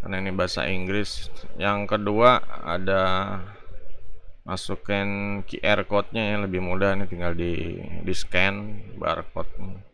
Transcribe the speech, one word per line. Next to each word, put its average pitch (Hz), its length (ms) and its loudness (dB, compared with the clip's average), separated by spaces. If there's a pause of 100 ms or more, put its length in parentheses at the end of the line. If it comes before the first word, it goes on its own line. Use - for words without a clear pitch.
karena 95 160 -4
ini 95 160 -2
bahasa 87 320 -2
Inggris. 95 640 0 (240)
Yang 101 400 0
kedua 107 480 4 (160)
ada 95 440 2 (1400)
masukin 101 1040 -4
Q - 160 -6
R 101 240 2
code-nya 101 400 0
ya, 104 160 0
lebih 92 160 -2
mudah, 92 320 2
ini 95 160 4
tinggal 87 240 0
di, 85 480 -2 (240)
di - 80 0
scan 101 720 2 (160)
barcode. 92 800 -2 (140)